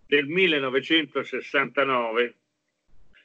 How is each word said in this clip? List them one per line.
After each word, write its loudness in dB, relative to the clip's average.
del 2
millenovecentosessantanove. 0